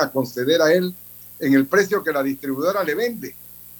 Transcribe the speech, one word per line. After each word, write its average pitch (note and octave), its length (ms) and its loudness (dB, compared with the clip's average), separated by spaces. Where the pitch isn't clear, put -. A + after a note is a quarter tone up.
a C3+ 60 -2
conceder C3+ 500 0
a D#3 120 4
él F#3 220 0
en C#3 140 2
el C3+ 120 4
precio G3 380 0
que D#3+ 80 -2
la C#3 100 0
distribuidora C#3 600 -2
le D3+ 100 -2
vende. G#3 400 -6